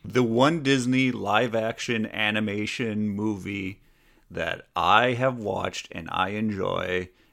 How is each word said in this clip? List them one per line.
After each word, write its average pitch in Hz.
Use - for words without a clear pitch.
The 107
one 131
Disney 131
live-action 110
animation 107
movie 98
that 82
I 104
have 127
watched 98
and 82
I 92
enjoy 92